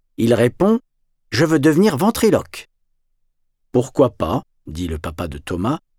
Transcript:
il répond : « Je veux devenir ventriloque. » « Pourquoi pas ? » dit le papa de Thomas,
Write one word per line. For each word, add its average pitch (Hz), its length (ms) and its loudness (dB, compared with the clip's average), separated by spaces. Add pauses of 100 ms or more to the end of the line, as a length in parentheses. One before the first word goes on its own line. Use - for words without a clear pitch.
(180)
il 117 160 2
répond : « 170 440 2 (520)
Je 131 140 0
veux 160 140 2
devenir 160 380 4
ventriloque. » « 202 720 0 (1040)
Pourquoi 127 380 0
pas ? » 82 320 -4 (240)
dit 82 220 -8
le 80 100 -8
papa 85 300 -8
de 71 100 -12
Thomas, 101 400 -4 (200)